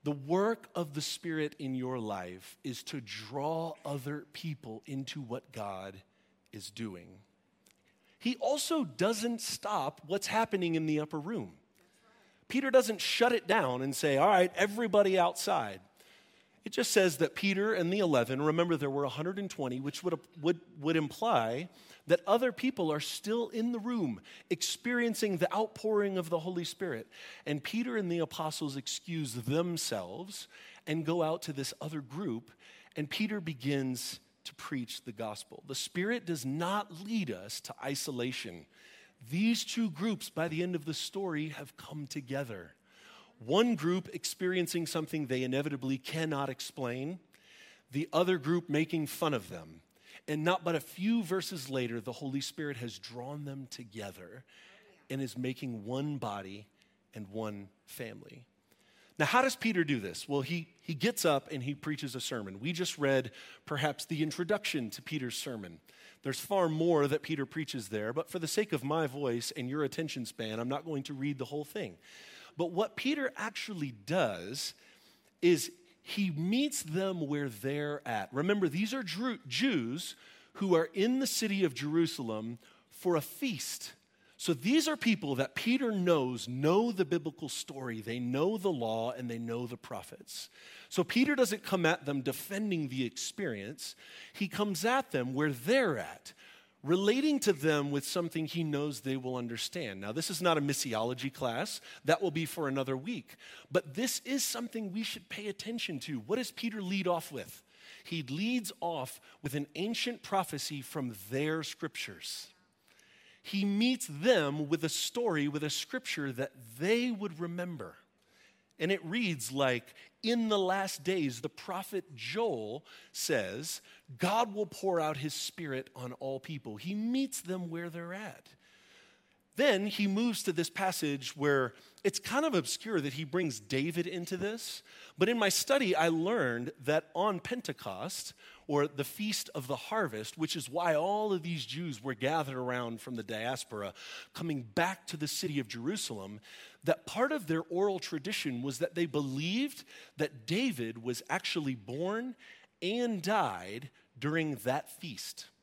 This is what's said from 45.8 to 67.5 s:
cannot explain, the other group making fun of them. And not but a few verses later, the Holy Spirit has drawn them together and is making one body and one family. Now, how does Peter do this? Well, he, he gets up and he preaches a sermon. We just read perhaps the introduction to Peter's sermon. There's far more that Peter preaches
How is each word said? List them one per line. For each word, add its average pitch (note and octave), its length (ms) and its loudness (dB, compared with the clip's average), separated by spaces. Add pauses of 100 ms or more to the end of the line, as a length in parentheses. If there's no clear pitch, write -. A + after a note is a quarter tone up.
cannot D3 520 -2
explain, C3+ 720 -4 (760)
the D3 180 0
other F3+ 260 6
group E3+ 320 0
making D#3 380 2
fun D#3 260 0
of F#2+ 160 -2
them. E2 300 -14 (480)
And D3+ 180 0
not F3 180 4
but E3+ 120 2
a D3+ 40 2
few A3 440 0
verses E3 460 -4
later, B2 300 0
the A2+ 140 -6
Holy C#3 260 -4
Spirit C#3+ 380 -6
has A2+ 220 -8
drawn C3 440 -10
them C3+ 260 -8
together G2+ 760 -12 (640)
and C3+ 120 -2
is B2+ 160 -4
making B2+ 460 -4
one C#3 340 -2
body G2+ 500 -6 (460)
and G#2 160 -10
one G#2 380 -6 (180)
family. G#2+ 600 -14 (760)
Now, D3+ 60 6
how B3 160 6
does C4 160 4
Peter F#3 260 4
do D3 160 2
this? G2 300 -8
Well, C#3+ 120 2
he, D#3+ 280 -4 (100)
he - 140 -6
gets F3+ 320 2
up D3 260 4
and C#3 100 -4
he C3+ 140 -4
preaches C#3+ 400 -6
a B2 60 -6
sermon. G2+ 400 -6
We D#3+ 100 -2
just F3 260 -2
read C3+ 340 4 (340)
perhaps C#3+ 400 0
the D#3 180 0
introduction D#3 680 0
to - 100 -12
Peter's C3 340 -4
sermon. F#2+ 440 -8 (440)
There's C3+ 160 -2
far F#3+ 300 4
more D#3+ 400 6
that D3 120 2
Peter C#3+ 240 -2
preaches C3+ 440 -6